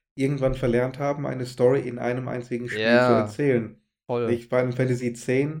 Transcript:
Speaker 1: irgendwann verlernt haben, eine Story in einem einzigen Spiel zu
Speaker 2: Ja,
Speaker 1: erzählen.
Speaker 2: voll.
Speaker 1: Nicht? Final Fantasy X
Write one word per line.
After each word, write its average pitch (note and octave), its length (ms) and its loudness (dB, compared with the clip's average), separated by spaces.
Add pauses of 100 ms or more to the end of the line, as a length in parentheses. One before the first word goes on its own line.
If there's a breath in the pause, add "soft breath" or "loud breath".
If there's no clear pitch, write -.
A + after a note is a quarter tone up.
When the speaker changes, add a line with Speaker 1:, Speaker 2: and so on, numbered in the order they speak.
(160)
Speaker 1:
irgendwann C3+ 380 0
verlernt B2 460 0
haben, C#3+ 260 -2
eine C3 180 -6
Story B2+ 440 2
in A#2+ 100 -8
einem B2 300 -4
einzigen B2 400 -6
Spiel G#2+ 140 -4
zu A2+ 60 2
Speaker 2:
Ja, A#2+ 340 6
Speaker 1:
erzählen. A#2 580 0 (260)
Speaker 2:
voll. A#2+ 220 -2
Speaker 1:
Nicht? A#2 200 -2
Final B2+ 220 2
Fantasy B2 380 0
X - 180 -8 (340)